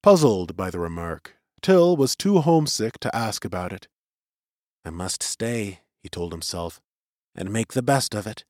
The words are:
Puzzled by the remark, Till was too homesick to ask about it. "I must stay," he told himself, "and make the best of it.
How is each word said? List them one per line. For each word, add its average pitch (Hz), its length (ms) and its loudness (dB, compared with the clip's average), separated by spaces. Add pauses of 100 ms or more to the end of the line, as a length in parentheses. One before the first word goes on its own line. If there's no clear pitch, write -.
Puzzled 110 540 4
by 92 140 -4
the 90 100 -8
remark, 85 580 -8 (240)
Till 180 340 6
was 135 200 2
too 196 260 2
homesick 147 580 2
to - 160 -6
ask 113 300 -6
about 90 260 -6
it. - 160 -14 (960)
"I 82 60 -10
must 87 340 -8
stay," 110 580 -6 (220)
he 92 60 -16
told 87 220 -8
himself, 85 500 -10 (520)
"and 95 180 -10
make 113 220 -6
the 127 80 -2
best 135 320 -2
of 104 140 -8
it. - 220 -14